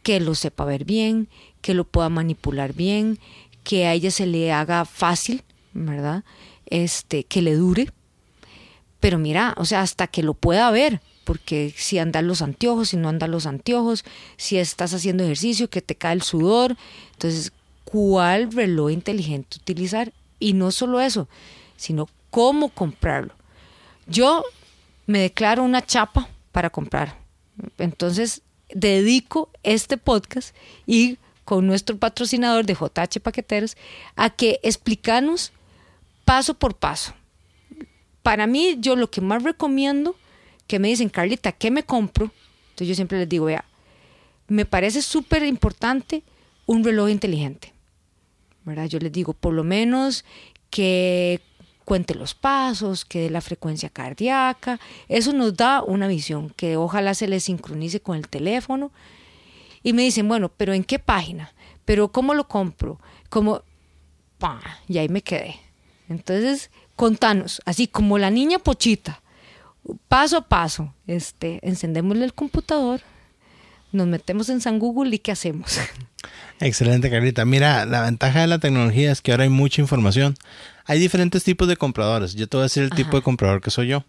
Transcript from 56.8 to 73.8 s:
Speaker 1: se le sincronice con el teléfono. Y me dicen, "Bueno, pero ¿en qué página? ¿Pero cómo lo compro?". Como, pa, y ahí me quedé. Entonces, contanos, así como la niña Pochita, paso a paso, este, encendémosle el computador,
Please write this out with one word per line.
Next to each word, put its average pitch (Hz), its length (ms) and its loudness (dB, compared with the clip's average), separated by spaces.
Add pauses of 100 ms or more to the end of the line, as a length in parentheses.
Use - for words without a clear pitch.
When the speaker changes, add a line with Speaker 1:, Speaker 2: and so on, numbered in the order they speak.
Speaker 1:
se 202 120 -4
le 190 120 0
sincronice 170 640 -6
con 175 160 -6
el 151 100 -8
teléfono. 247 640 -4 (880)
Y 233 120 0
me 240 100 4
dicen, 220 240 2
"Bueno, 214 220 0
pero 196 240 -2
¿en 185 100 0
qué 269 160 -2
página? 170 520 -4 (340)
¿Pero 208 260 2
cómo 262 240 0
lo 294 120 0
compro?". 180 520 -4 (300)
Como, 214 340 0 (720)
pa, 143 240 -4 (260)
y 175 120 -2
ahí 156 100 0
me 190 140 -2
quedé. - 320 -6 (540)
Entonces, 208 600 -2 (260)
contanos, 220 720 2
así 180 220 0
como 202 300 2
la 196 120 2
niña 294 300 2
Pochita, 240 640 0 (880)
paso 285 280 4
a - 120 -4
paso, 165 440 -2 (140)
este, 170 540 -8
encendémosle 180 640 0
el 254 80 -4
computador, 277 640 -2 (920)